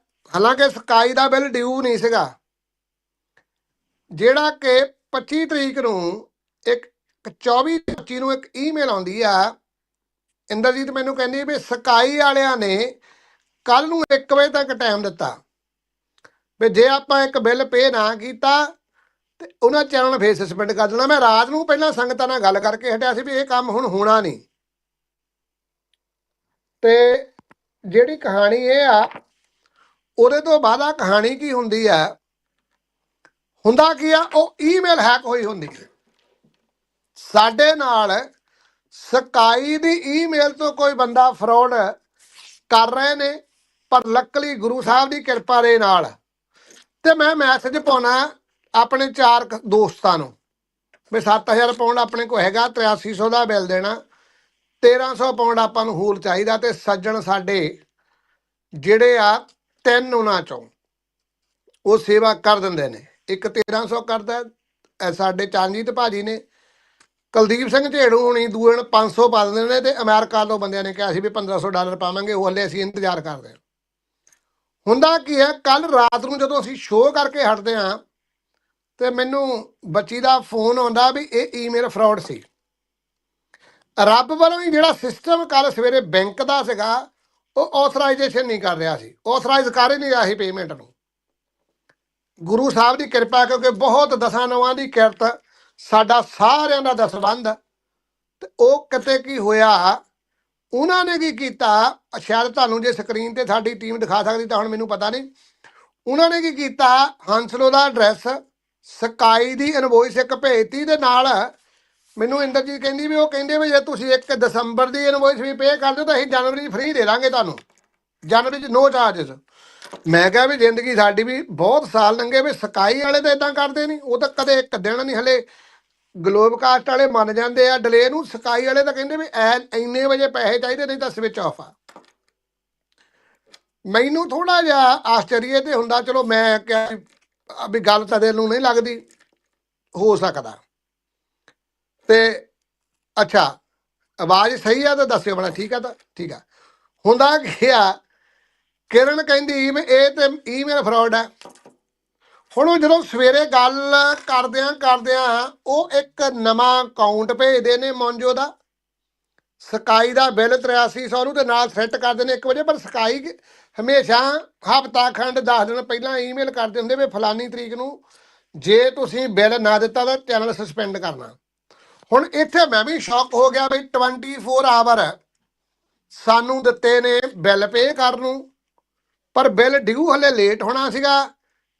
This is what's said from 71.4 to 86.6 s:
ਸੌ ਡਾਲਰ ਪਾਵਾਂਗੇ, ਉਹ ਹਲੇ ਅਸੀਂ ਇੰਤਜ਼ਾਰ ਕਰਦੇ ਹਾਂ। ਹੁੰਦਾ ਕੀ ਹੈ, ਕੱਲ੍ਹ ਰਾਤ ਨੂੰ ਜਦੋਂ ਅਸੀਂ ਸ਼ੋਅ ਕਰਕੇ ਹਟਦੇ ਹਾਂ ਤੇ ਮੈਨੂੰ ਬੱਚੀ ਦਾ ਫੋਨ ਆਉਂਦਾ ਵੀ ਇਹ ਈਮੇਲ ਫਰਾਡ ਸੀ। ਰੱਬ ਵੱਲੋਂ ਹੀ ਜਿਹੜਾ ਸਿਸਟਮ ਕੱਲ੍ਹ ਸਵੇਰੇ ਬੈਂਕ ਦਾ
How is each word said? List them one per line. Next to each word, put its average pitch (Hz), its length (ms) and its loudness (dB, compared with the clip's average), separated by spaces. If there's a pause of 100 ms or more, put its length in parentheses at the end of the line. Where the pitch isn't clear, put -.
ਸੌ 190 120 -6
ਡਾਲਰ 180 260 -4
ਪਾਵਾਂਗੇ, 185 360 -6
ਉਹ 190 160 -2
ਹਲੇ 196 180 -4
ਅਸੀਂ 175 160 -8
ਇੰਤਜ਼ਾਰ 190 380 -4
ਕਰਦੇ 143 280 -14
ਹਾਂ। - 80 -20 (1300)
ਹੁੰਦਾ 294 320 4
ਕੀ 294 220 -2
ਹੈ, 285 120 4 (120)
ਕੱਲ੍ਹ 302 260 2
ਰਾਤ 240 340 2
ਨੂੰ 269 140 -8
ਜਦੋਂ 277 220 -2
ਅਸੀਂ 240 180 -10
ਸ਼ੋਅ 233 340 2
ਕਰਕੇ 285 320 -2
ਹਟਦੇ 214 320 -2
ਹਾਂ 196 220 -4 (1000)
ਤੇ 247 100 -2
ਮੈਨੂੰ 254 320 -4 (440)
ਬੱਚੀ 202 340 -4
ਦਾ 262 220 2
ਫੋਨ 226 360 -2
ਆਉਂਦਾ 247 320 2
ਵੀ 277 120 -6
ਇਹ 254 340 -4
ਈਮੇਲ 240 320 -4
ਫਰਾਡ 214 320 0
ਸੀ। 123 200 -14 (1600)
ਰੱਬ 233 360 4
ਵੱਲੋਂ 330 280 2
ਹੀ 349 100 -4
ਜਿਹੜਾ 311 220 4
ਸਿਸਟਮ 330 560 -4
ਕੱਲ੍ਹ 277 220 2
ਸਵੇਰੇ 254 360 0
ਬੈਂਕ 190 360 0
ਦਾ 277 200 0